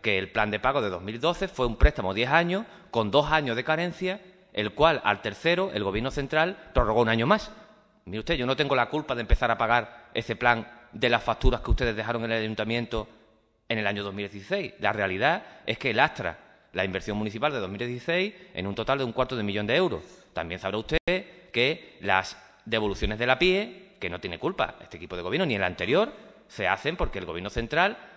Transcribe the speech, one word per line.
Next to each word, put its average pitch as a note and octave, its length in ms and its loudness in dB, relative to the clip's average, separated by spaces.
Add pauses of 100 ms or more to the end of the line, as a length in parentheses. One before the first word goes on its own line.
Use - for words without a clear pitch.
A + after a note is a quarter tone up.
que G#2 160 2
el F#2+ 120 -2
plan G#2+ 220 0
de G#2 80 -2
pago C3+ 220 2
de G#2 80 0
dos F2+ 120 -4
mil G#2+ 180 -8
doce E3+ 280 0
fue B2+ 180 -2
un A2+ 120 -2
préstamo G#2 360 4
diez A#2 160 0
años F3 360 2 (260)
con A#2 200 2
dos C#3+ 200 4
años C#3+ 240 2
de B2 80 -2
carencia, F3 560 -2 (320)
el G#2+ 220 -2
cual D3+ 320 4
al G#2 160 2
tercero F3 520 0
el G#2 100 0
Gobierno A2 280 0
central D#3 460 0 (160)
prorrogó A#2 280 4
un A2+ 60 6
año A2+ 180 4
más. G#3 280 2 (520)
Mire F#2+ 140 -6
usted, D#3+ 160 -2
yo B2 100 -2
no C3+ 120 0
tengo C#3 180 2
la A#2+ 140 2
culpa D3 260 -2
de A#2+ 60 -6
empezar A#2 300 4
a A2 60 2
pagar A#2 560 0
ese A2+ 220 -2
plan A#2 320 2 (240)
de A#2+ 180 0
las A#2 140 4
facturas A#2 380 4
que B2 100 -2
ustedes A#2+ 240 2
dejaron A2+ 300 -4
en A2+ 80 0
el A2+ 80 0
ayuntamiento A2 680 -2 (600)
en A2+ 80 0
el G#2 100 0
año G2+ 160 -2
dos G2+ 100 -6
mil G2+ 160 -6
dieciséis. A2+ 500 -6
La G#2 120 0
realidad G#2+ 520 0 (220)
es A2 120 -4
que B2 160 -2
lastra G#2+ 440 0 (360)
la F#2 100 0
inversión F#2+ 340 -4
municipal A2 360 -2
de B2+ 60 -2
dos F#2+ 100 -4
mil G2+ 100 -8
dieciséis E3 540 -4 (200)
en F#2 140 -4
un G2+ 80 -4
total B2+ 220 0
de C3+ 80 -2
un A2+ 80 -4
cuarto B2+ 240 -2
de G#2+ 60 -2
millón G#2 240 -2
de A#2+ 100 2
euros. C3 260 0 (300)
También E2+ 260 -6
sabrá G2 200 -4
usted D#3 180 -4 (560)
que C3 480 -2
las F#2+ 360 2 (280)
devoluciones G#2+ 540 -2
de A#2+ 80 0
la C3 120 4
pie, G3 600 0
que F2+ 80 -4
no F2 100 -6
tiene F2 180 -8
culpa - 440 -2
este - 160 -18
equipo E2+ 180 -12
de F2 60 -6
gobierno, B2 240 0
ni B2+ 100 0
el G2 80 0
anterior, A2 480 0 (380)
se G2 180 -4
hacen C#3+ 300 0
porque D3+ 220 -2
el F2+ 60 -6
gobierno F2 240 -6
central D#3 480 -2 (200)